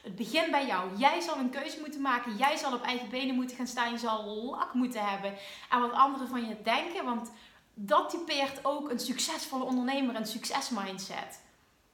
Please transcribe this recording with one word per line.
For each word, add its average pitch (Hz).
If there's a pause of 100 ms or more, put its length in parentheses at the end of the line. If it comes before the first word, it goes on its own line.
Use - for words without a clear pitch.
Het 196
begint 311
bij 277
jou. 190
Jij 302
zal 330
een 254
keuze 294
moeten 302
maken. 240
Jij 277
zal 294
op 240
eigen 247
benen 254
moeten 247
gaan 254
staan. 233
Je 233
zal 220
lak 226
moeten 240
hebben 196 (340)
aan 247
wat 240
anderen 269
van 240
je 208
denken. 320
Want 233 (440)
dat 214
typeert 302
ook 294
een 240
succesvolle 262
ondernemer, 254
een 220
succesmindset. 196 (540)